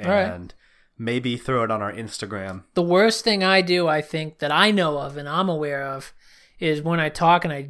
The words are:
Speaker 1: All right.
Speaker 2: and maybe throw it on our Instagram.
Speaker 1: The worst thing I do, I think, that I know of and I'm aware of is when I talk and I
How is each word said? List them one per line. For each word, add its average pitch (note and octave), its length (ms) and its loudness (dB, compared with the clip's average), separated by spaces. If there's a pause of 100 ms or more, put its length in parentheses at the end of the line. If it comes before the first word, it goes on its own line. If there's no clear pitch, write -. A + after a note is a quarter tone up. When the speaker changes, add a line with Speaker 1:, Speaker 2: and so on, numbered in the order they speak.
Speaker 1:
All F3+ 60 -2
right. G3 140 2
Speaker 2:
and F2+ 300 -8 (440)
maybe A#2+ 400 -2
throw B2 260 0
it A2+ 80 0
on G#2+ 100 -2
our G2+ 120 -4
Instagram. G2 680 -10 (100)
Speaker 1:
The F3 100 2
worst F#3+ 400 4
thing G3+ 200 0
I F#3+ 180 4
do, F3+ 260 2
I D#3 140 2
think, D#3 380 -8
that D3 120 -2
I F#3+ 200 6
know E3 280 2
of C#3 180 -8
and C#3+ 120 -12
I'm F3+ 200 0
aware D3 360 -2
of C3+ 280 -10 (460)
is D#3 220 0
when E3 180 0
I D#3 100 0
talk E3+ 360 4
and D#3+ 80 -4
I C#3+ 160 -10